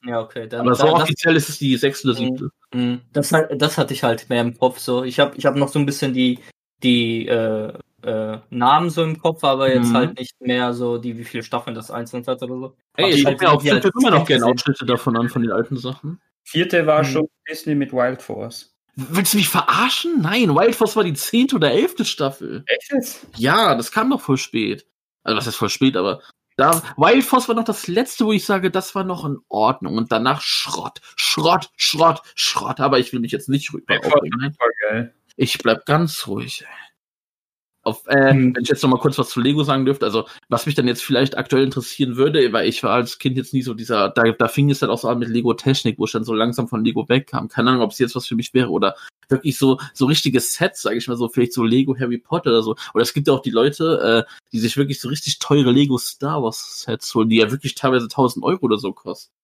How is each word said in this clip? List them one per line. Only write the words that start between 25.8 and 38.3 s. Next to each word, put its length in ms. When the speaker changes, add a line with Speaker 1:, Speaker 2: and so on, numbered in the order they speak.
Speaker 2:
aber 240
da, 260
Wild 260
Force 240
war 80
noch 100
das 220
letzte, 380
wo 60
ich 120
sage, 280
das 240
war 80
noch 220
in 120
Ordnung. 480
Und 160
danach 300
Schrott, 600
Schrott, 600
Schrott, 460
Schrott. 460
Aber 180
ich 160
will 60
mich 120
jetzt 180
nicht 240
rüber 140
Speaker 3:
Wild 160
Force 120
Speaker 2:
aufregen. 420
Speaker 3:
war 100
geil. 240
Speaker 2:
Ich 240
bleib 260
ganz 420
ruhig, 340
ey. 60
Auf, 240
äh, 260